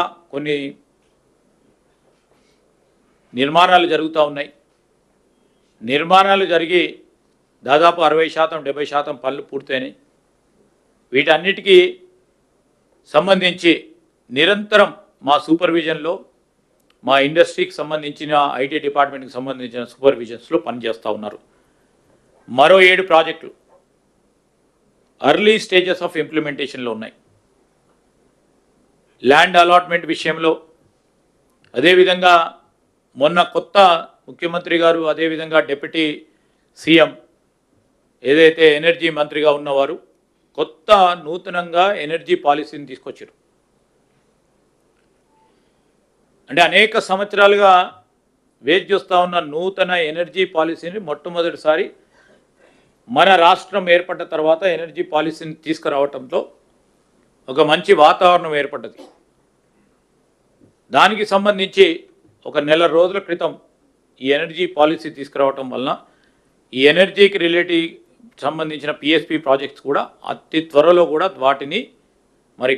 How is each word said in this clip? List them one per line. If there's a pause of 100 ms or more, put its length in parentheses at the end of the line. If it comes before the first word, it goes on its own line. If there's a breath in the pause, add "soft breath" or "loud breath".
(320)
కొన్ని (2750)
నిర్మాణాలు
జరుగుతూ (100)
ఉన్నాయి. (1300)
నిర్మాణాలు
జరిగి (840)
దాదాపు
అరవై
శాతం,
డెబ్బై
శాతం
పనులు
పూర్తయినాయి. (1200)
వీటన్నిటికీ (1400)
సంబంధించి (580)
నిరంతరం (380)
మా (100)
సూపర్విజన్లో, (880)
మా (140)
ఇండస్ట్రీకి
సంబంధించిన, (320)
ఐటీ
డిపార్ట్మెంట్కి
సంబంధించిన
సూపర్విజన్స్లో
పనిచేస్తూ (100)
ఉన్నారు. (1120)
మరో (120)
ఏడు
ప్రాజెక్టులు (1700)
early (100)
stages
of (120)
implementation-లో
ఉన్నాయి. (2000)
ల్యాండ్
అలాట్‌మెంట్
విషయంలో, (1200)
అదేవిధంగా (840)
మొన్న (160)
కొత్త (520)
ముఖ్యమంత్రి
గారు, (120)
అదేవిధంగా (100)
డిప్యూటీ (800)
సీఎం (1200)
ఏదైతే (140)
ఎనర్జీ (100)
మంత్రిగా
ఉన్నవారు, (600)
కొత్త (340)
నూతనంగా (200)
ఎనర్జీ (100)
పాలసీని
తీసుకొచ్చారు. (3250)
అంటే
అనేక (120)
సంవత్సరాలుగా (920)
వేచి
చూస్తా (100)
ఉన్న (140)
నూతన (220)
ఎనర్జీ (120)
పాలసీని
మొట్టమొదటిసారి (1200 soft breath)
మన (180)
రాష్ట్రం (120)
ఏర్పడ్డ (120)
తర్వాత (140)
ఎనర్జీ (120)
పాలసీని (100)
తీసుకురావటంతో (1120)
ఒక (100)
మంచి (100)
వాతావరణం
ఏర్పడ్డది. (1900)
దానికి (100)
సంబంధించి (600)
ఒక (100)
నెల (140)
రోజుల
క్రితం (680)
ఈ (100)
ఎనర్జీ (120)
పాలసీ (100)
తీసుకురావటం
వలన (800)
ఈ (100)
ఎనర్జీకి
రిలేటివ్ (580)
సంబంధించిన
పిఎస్పి (100)
ప్రాజెక్ట్స్
కూడా (300)
అతి (120)
త్వరలో
కూడా (180)
వాటిని (760)
మరి